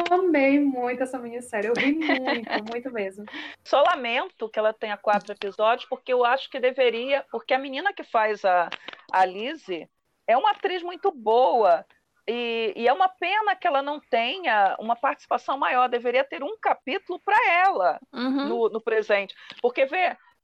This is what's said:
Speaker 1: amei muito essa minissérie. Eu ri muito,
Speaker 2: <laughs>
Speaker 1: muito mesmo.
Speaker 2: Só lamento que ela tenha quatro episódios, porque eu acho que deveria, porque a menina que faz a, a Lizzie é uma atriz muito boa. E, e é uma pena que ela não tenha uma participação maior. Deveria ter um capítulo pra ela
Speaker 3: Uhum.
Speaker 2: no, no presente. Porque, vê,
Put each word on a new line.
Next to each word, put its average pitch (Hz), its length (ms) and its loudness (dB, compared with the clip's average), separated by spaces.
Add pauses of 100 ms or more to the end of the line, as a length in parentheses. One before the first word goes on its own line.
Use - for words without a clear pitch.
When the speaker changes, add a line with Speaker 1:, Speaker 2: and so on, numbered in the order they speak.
(120)
Speaker 1:
amei 302 480 4
muito 254 440 0
essa 254 140 -6
minissérie. 233 520 -6
Eu 240 40 0
ri 262 200 0
muito, 262 560 -2
Speaker 2:
<laughs> 214 200 -6
Speaker 1:
muito 240 220 -8
mesmo. 208 340 -8 (380)
Speaker 2:
Só - 180 2
lamento 277 680 0
que 220 100 -4
ela 214 140 2
tenha 214 240 -6
quatro 208 340 -2
episódios, 214 560 -2
porque - 240 -8
eu 247 140 4
acho 262 240 0
que 269 100 -10
deveria, 254 720 0
porque - 220 -4
a 262 60 2
menina 285 340 -4
que 302 100 -14
faz 214 400 0
a, 180 260 2 (420)
a 185 140 4
Lizzie 190 640 -8 (380)
é 220 100 4
uma 403 140 2
atriz 370 320 -4
muito 359 280 -2
boa. 226 760 4 (420)
E, 233 480 -2
e 233 120 0
é 262 60 4
uma 370 160 2
pena 381 460 -2
que 370 100 -8
ela 277 160 2
não 294 180 -6
tenha 233 800 0
uma 220 160 -2
participação 269 640 -4
maior. 254 320 2
Deveria 240 340 0
ter 269 200 -8
um 415 160 -8
capítulo 359 600 -4
pra 403 180 2 (120)
ela 339 500 2 (140)
Speaker 3:
Uhum. 262 360 -2
Speaker 2:
no, 233 200 0
no 220 120 -4
presente. 208 520 0 (280)
Porque, 247 240 0
vê, 330 300 -2 (280)